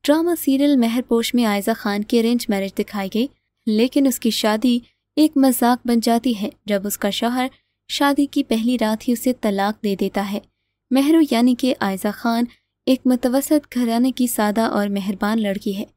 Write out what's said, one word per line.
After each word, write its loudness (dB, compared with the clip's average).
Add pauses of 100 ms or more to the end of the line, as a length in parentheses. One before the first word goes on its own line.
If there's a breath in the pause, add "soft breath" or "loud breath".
ड्रामा 2
सीरियल 2
मेहरपोश 0
में 2
आयजा -2
खान -4
की 0
अरेंज 0
मैरिज -4
दिखाई -6
गई, -2 (380)
लेकिन 2
उसकी 0
शादी 0 (360 soft breath)
एक 4
मजाक 4
बन 2
जाती 0
है -6 (160)
जब -2
उसका -4
शौहर -2 (400 soft breath)
शादी 2
की -2
पहली 0
रात -2
ही 2
उसे 0
तलाक -2
दे 0
देता -2
है। -6 (500)
मेहरू 4 (100)
यानी 4
कि -2
आयजा -2
खान -2 (400 soft breath)
एक 2
मुतवसत 2 (100)
घराने 0
की -2
सादा 0
और -2
मेहरबान -2
लड़की -4
है। -8